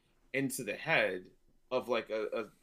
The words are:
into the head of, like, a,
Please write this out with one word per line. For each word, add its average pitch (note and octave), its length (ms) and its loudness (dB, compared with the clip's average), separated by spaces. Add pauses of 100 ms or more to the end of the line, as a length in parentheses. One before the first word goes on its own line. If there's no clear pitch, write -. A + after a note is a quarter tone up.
(340)
into C3+ 300 -2
the G2 100 -2
head G#2+ 520 2 (460)
of, A#2 180 0
like, A2+ 220 0
a, A2 340 -2 (180)